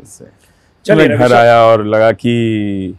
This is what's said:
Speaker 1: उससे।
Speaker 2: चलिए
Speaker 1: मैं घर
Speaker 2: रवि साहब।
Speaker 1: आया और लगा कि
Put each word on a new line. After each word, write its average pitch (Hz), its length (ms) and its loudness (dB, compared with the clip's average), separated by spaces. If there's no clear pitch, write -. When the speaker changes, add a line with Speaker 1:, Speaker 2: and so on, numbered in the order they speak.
Speaker 1:
उससे। - 220 -20
Speaker 2:
चलिए 156 220 0
Speaker 1:
मैं 117 100 -2
घर 120 60 0
Speaker 2:
रवि 123 60 2
साहब। 120 120 2
Speaker 1:
आया 117 220 4
और 113 220 2
लगा 110 260 0
कि 104 880 -6